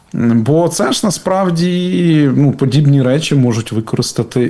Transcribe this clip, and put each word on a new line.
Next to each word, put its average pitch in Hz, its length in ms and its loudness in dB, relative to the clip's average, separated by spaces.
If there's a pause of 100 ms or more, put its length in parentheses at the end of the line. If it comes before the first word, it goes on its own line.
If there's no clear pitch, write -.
(140)
Бо 117 540 2
це 165 260 -2
ж - 100 -6
насправді, 180 1300 0
ну, 139 160 2
подібні 139 500 2
речі 143 340 0
можуть 120 360 0
використати 117 800 -4